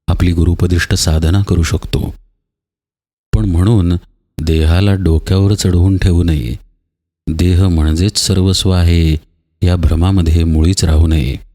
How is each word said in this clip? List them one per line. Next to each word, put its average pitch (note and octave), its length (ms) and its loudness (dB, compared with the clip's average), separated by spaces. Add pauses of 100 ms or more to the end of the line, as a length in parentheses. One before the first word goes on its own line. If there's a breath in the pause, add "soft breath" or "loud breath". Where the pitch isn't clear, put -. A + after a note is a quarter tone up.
आपली F2+ 240 0
गुरुपदिष्ट E2+ 640 0
साधना E2+ 480 0
करू E2+ 220 0
शकतो. - 520 -6 (1200)
पण A2 100 0
म्हणून F2+ 480 0 (480)
देहाला D#2+ 520 0
डोक्यावर F#2+ 600 0
चढवून F#2+ 440 0
ठेवू F2 260 2
नये. C#2+ 320 -2 (720)
देह F2+ 380 0
म्हणजेच E2 500 0
सर्वस्व F#2+ 520 0
आहे E2+ 480 2 (500)
या F2+ 80 2
भ्रमामध्ये E2+ 680 0
मुळीच E2 420 0
राहू D#2+ 220 2
नये. C#2 280 -2 (200)